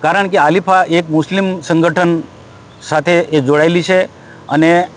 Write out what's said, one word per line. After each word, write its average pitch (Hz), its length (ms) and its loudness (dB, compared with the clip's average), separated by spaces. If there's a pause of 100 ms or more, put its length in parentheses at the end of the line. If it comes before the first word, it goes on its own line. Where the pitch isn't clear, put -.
કારણ 190 280 0
કે 180 100 0
આલિફા 180 460 2
એક 170 260 -2
મુસ્લિમ 185 500 -2
સંગઠન 165 600 0 (680)
સાથે 156 240 0
એ 160 280 0
જોડાયેલી 156 420 2
છે 185 160 0 (500)
અને 165 480 0